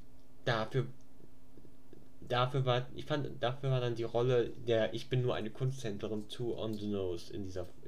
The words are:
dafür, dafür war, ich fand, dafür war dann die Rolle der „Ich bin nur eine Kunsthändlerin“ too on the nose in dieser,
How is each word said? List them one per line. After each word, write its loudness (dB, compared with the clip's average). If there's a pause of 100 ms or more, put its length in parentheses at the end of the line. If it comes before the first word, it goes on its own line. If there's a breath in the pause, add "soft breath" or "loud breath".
(440)
dafür, 2 (1300)
dafür 2
war, 4
ich -6
fand, 0 (120)
dafür 2
war 4
dann 2
die 0
Rolle 4 (180)
der 4
„Ich -6
bin 4
nur 4
eine -2
Kunsthändlerin“ -2
too -2
on -2
the -4
nose -2
in -4
dieser, -4 (220)